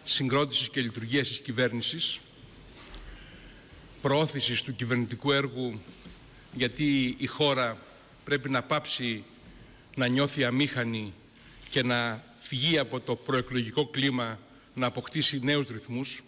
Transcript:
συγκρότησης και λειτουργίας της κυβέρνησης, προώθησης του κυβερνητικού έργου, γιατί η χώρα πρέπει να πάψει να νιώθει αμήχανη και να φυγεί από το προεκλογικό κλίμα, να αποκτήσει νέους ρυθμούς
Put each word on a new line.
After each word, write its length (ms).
συγκρότησης 640
και 120
λειτουργίας 480
της 120
κυβέρνησης, 800
προώθησης 600
του 120
κυβερνητικού 580
έργου, 480
γιατί 680
η 80
χώρα 560
πρέπει 260
να 120
πάψει 600
να 100
νιώθει 380
αμήχανη 680
και 120
να 420
φυγεί 380
από 220
το 160
προεκλογικό 720
κλίμα, 520
να 120
αποκτήσει 560
νέους 260
ρυθμούς 600